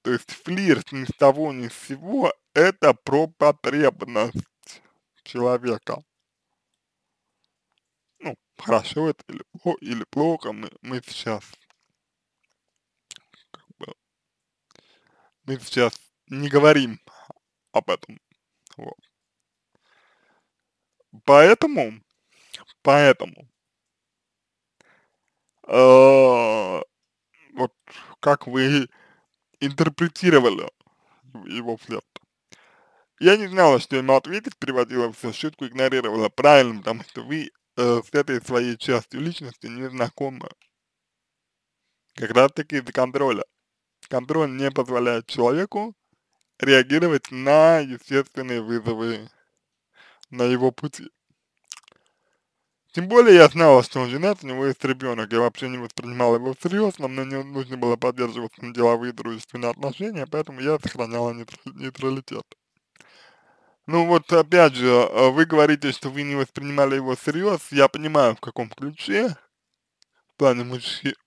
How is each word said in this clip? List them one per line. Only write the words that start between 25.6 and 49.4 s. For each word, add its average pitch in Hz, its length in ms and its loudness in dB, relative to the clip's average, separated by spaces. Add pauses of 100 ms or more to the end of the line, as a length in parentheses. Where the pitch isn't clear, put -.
э, 123 1120 6 (680)
вот - 200 -8 (460)
как - 300 -2
вы 131 400 0 (720)
интерпретировали 143 1080 0 (760)
его 117 320 -10
флирт? 110 300 -12 (1120)
Я 185 160 6
не 214 100 -6
знала, 180 320 4
что - 180 -6
ему 131 200 0
ответить, 185 400 -6
переводила 123 560 -4
всю 113 200 -12
шутку, 151 340 -10
игнорировала. 120 640 -2
Правильно, 131 480 4
потому 110 260 -8
что - 180 -16
вы, 143 300 -10 (240)
э, 120 260 0
с - 120 -20
этой 143 260 -2
своей 120 360 -4
частью 127 440 -6
личности 151 460 -12
не 123 220 -14
знакомы. 131 600 -10 (1700)
Как 107 160 -8
раз 127 220 6
таки 151 260 -8
из-за 127 140 -10
контроля. 127 520 -2 (640)
Контроль 139 420 -4
не 135 220 -6
позволяет 120 540 -4
человеку 190 680 -4 (640)
реагировать 139 720 2
на 151 480 4
естественные 131 840 -6
вызовы 113 680 -6 (1000)